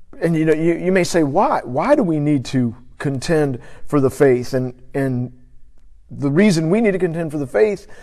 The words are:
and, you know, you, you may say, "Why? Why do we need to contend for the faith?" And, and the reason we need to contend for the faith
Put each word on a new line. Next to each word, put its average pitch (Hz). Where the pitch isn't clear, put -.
and, 165
you 156
know, 156
you, 160
you 170
may 185
say, 170
"Why? 175
Why 160
do -
we 165
need 147
to 120
contend 139
for 147
the 131
faith?" 127
And, 127
and 127
the 139
reason 165
we 208
need 214
to 185
contend 165
for 156
the 143
faith 208